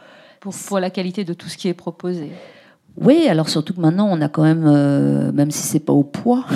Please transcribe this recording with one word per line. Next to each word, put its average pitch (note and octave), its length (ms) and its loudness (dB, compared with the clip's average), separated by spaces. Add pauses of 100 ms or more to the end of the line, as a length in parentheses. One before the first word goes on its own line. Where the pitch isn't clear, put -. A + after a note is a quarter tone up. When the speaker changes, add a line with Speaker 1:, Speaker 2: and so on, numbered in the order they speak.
(400)
Speaker 1:
Pour, G3 140 -12
Speaker 2:
c'est - 120 -14
Speaker 1:
pour G3 140 -2
la F#3 100 -2
qualité F#3 340 -6
de E3+ 100 -6
tout - 140 -16
ce - 100 -12
qui F#3+ 100 -4
est E3+ 60 -2
proposé. E3+ 580 -8 (680)
Speaker 2:
Oui, C#4+ 280 6
alors D#3+ 200 2
surtout D#3 240 -4
que F3 80 -8
maintenant, F3+ 300 2
on E3 100 0
a D3 80 0
quand D#3 140 -2
même, D#3+ 240 4
euh, C#3+ 640 2
même C#3+ 220 0
si - 100 -6
c'est - 160 -2
pas C#3 140 -4
au C#3+ 100 4
poids, B3 420 -2 (120)